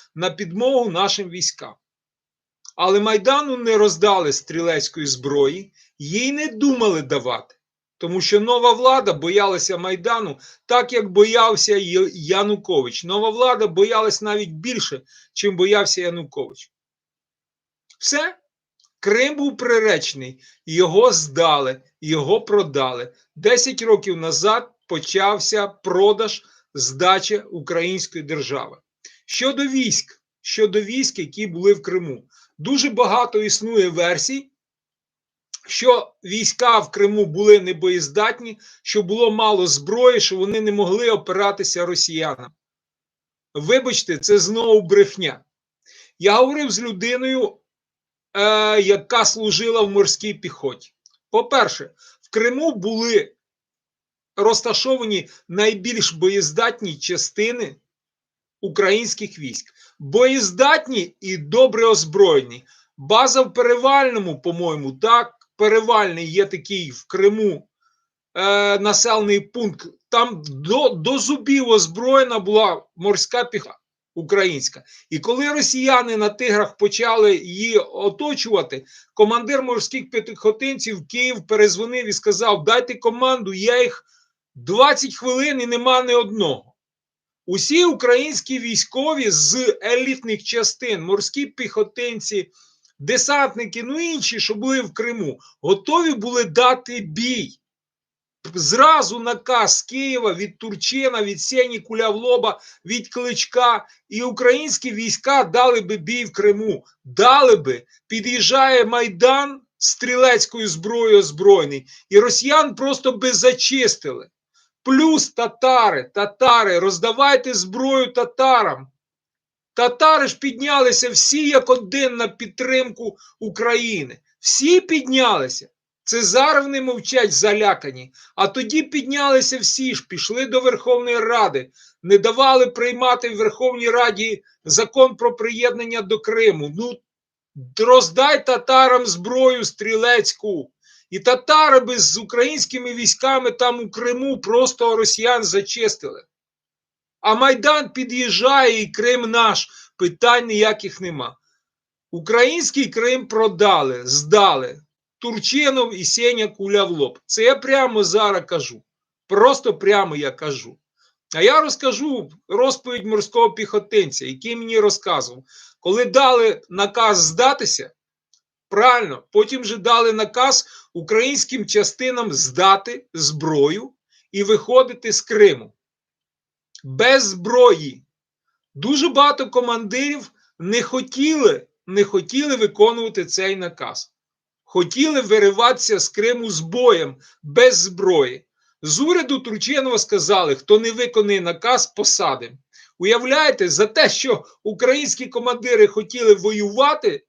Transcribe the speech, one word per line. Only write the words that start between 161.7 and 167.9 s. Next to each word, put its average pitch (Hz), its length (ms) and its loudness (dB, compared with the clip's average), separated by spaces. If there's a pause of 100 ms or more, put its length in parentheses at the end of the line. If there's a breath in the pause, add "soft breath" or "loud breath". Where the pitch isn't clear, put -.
розповідь 247 580 -4
морського 214 480 0
піхотинця, 202 720 -2
який 131 300 -10
мені 226 240 -2
розказував. 156 640 -2 (360 soft breath)
Коли 214 260 0
дали 240 640 2
наказ 202 480 0
здатися, 214 760 0 (800)